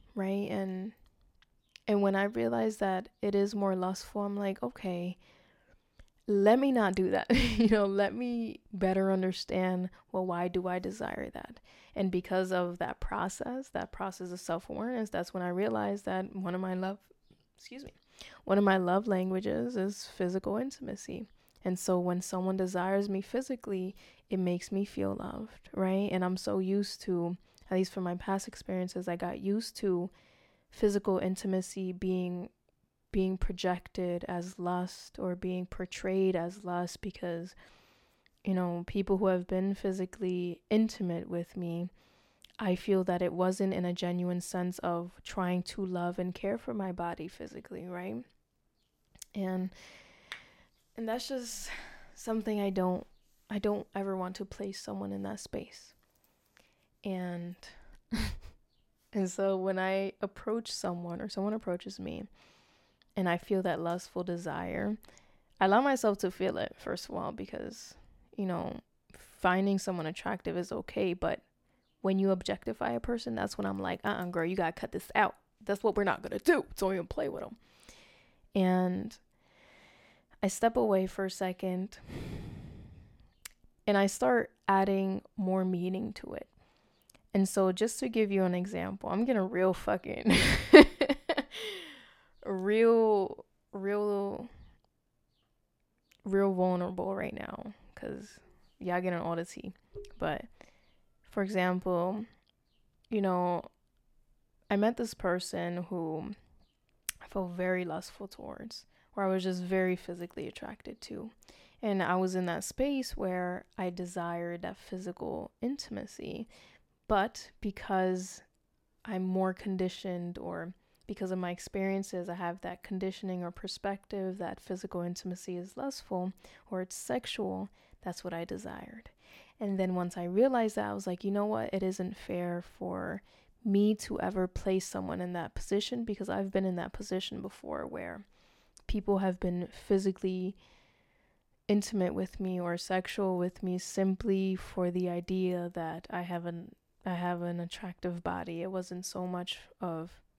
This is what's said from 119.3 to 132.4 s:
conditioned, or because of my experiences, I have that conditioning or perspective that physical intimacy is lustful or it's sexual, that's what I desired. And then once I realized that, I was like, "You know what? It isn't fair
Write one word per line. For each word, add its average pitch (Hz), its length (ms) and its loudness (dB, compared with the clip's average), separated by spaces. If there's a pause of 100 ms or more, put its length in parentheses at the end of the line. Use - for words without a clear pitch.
conditioned, 185 840 -4
or 175 340 -8 (360)
because 190 240 -4
of 185 60 0
my 180 120 -2
experiences, 190 800 -2
I 175 60 -4
have 175 260 -4
that 180 240 -10
conditioning 185 580 -4
or 175 80 -4
perspective 196 880 -6
that 175 220 -6
physical 185 400 -6
intimacy 180 560 -6
is 175 200 -10
lustful 190 560 -4 (380)
or 185 120 -2
it's 185 120 -8
sexual, 196 760 -4 (320)
that's - 220 -8
what 180 100 -6
I 170 120 -6
desired. - 640 -12 (480)
And 196 200 0
then 185 180 2
once 180 200 -2
I 175 80 -4
realized 220 520 4
that, 208 120 0
I 202 60 -4
was 196 120 -6
like, 175 180 -4
"You 196 80 0
know 208 140 2
what? 220 260 0
It 190 100 0
isn't 190 340 -2
fair 175 460 -4